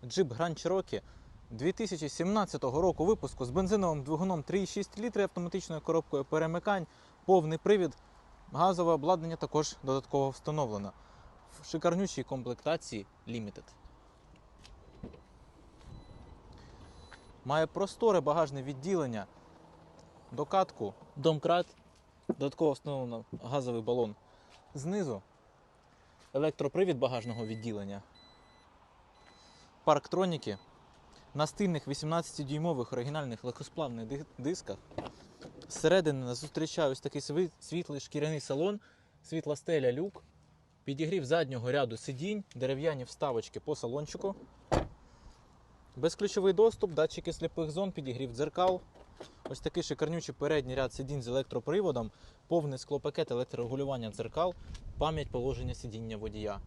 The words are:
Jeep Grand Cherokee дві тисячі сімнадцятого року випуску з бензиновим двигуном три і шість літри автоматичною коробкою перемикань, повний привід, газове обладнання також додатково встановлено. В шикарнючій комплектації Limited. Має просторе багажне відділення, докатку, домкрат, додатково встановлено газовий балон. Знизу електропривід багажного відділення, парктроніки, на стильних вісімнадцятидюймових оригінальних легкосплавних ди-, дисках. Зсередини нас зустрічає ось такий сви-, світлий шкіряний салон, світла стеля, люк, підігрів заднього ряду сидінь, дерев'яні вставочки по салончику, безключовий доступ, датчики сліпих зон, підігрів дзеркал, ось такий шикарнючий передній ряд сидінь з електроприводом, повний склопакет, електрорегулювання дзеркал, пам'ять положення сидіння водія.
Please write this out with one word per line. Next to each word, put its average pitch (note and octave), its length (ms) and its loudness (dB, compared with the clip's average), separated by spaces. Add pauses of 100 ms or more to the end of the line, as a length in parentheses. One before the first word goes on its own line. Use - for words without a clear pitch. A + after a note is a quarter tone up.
Jeep C#3+ 260 0
Grand D#3 380 -2
Cherokee F3+ 360 0 (480)
дві B2+ 220 -2
тисячі E3 360 -4
сімнадцятого E3 760 0
року E3+ 220 4
випуску E3+ 400 0
з B2 60 -4
бензиновим F3+ 520 2
двигуном D#3+ 400 0
три F#3+ 200 0
і F3+ 40 -2
шість - 320 -6
літри A3 240 0
автоматичною F3 580 -4
коробкою D#3 440 0
перемикань, E3 600 0 (380)
повний D#3+ 340 6
привід, F#3 380 4 (560)
газове E3+ 400 6
обладнання E3 440 2
також D#3 460 0
додатково C3+ 480 2
встановлено. A2+ 640 -2 (680)
В - 60 -18
шикарнючій F3 560 0
комплектації B2 840 -4 (220)
Limited. A2+ 360 -8 (3750)
Має D3+ 220 4
просторе G3 540 4
багажне C#3+ 420 2
відділення, C3+ 640 -2 (1080)
докатку, D3 640 0 (220)
домкрат, D#3+ 500 4 (640)
додатково C#3+ 440 2
встановлено B2+ 520 -6 (180)
газовий A#2+ 400 -2
балон. A#2 320 2 (600)
Знизу D3 480 -2 (1120)
електропривід D#3 640 2
багажного A#2+ 480 0
відділення, G#2 560 -4 (1800)
парктроніки, D#3 720 4 (760)
на D3+ 120 2
стильних F3 420 0
вісімнадцятидюймових D3+ 1040 -2
оригінальних C3 520 -4
легкосплавних B2 640 -6
ди-, C#3 200 -8 (120)
дисках. C3 380 -4 (920)
Зсередини D#3 560 2
нас B2 140 -4
зустрічає D#3 520 -2
ось C3+ 100 -4
такий C#3+ 200 -6
сви-, D#3+ 300 -2 (100)
світлий D#3 400 -6
шкіряний D3+ 400 -2
салон, F3+ 400 0 (420)
світла D3+ 340 -4
стеля, C3+ 360 2
люк, E3+ 320 -4 (600)
підігрів D#3 400 -2
заднього C3 480 2
ряду B2+ 240 2
сидінь, F3+ 480 -4 (100)
дерев'яні C3+ 500 0
вставочки B2 560 -4
по D3 160 -2
салончику, D3+ 580 -4 (1600)
безключовий F#3+ 560 2
доступ, G#3 400 6
датчики D#3+ 400 0
сліпих E3 380 -2
зон, F#3 220 -2
підігрів C3 400 -6
дзеркал, F3+ 480 2 (720)
ось C#3 100 -8
такий E3+ 220 -2
шикарнючий D#3 520 -2
передній C#3+ 400 0
ряд C3 180 0
сидінь C3+ 300 -4
з A2+ 60 -6
електроприводом, C3 840 0 (380)
повний D3 300 2
склопакет, C#3+ 520 -2
електрорегулювання B2 800 -2
дзеркал, D#3 440 -2 (440)
пам'ять D3+ 320 0
положення B2 440 -2
сидіння A2+ 420 -8
водія. G#2 500 -6